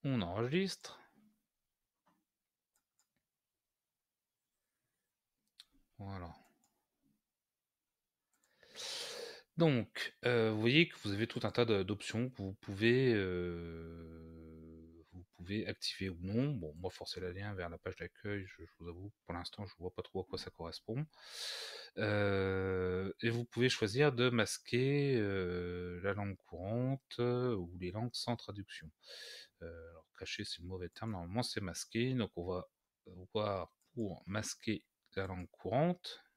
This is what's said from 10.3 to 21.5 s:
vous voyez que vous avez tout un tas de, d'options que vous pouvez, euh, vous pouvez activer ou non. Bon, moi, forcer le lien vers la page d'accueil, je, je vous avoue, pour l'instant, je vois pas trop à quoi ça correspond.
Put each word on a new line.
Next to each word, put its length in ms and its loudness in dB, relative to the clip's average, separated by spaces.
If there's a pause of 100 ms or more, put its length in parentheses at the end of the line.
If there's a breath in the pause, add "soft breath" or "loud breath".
vous 80 2
voyez 300 8
que 160 -14
vous 80 2
avez 160 2
tout 160 -4
un 80 0
tas 120 6
de, 200 4
d'options 440 -2
que 100 -10
vous 160 -4
pouvez, 600 4
euh, 2000 -6
vous 120 -16 (100)
pouvez 340 -4
activer 400 -4
ou 120 -6
non. 280 0
Bon, 260 -4
moi, 160 -4
forcer 300 -10
le 100 -4
lien 240 -6
vers 140 -4
la 100 -10
page 160 -6
d'accueil, 520 -6
je, 180 -16
je 160 -20
vous 80 -10
avoue, 240 -10 (120)
pour 100 -6
l'instant, 320 -8
je 100 -16
vois 180 -8
pas 80 -6
trop 200 -4
à 20 -4
quoi 140 -6
ça 120 -8
correspond. 560 -6 (920 loud breath)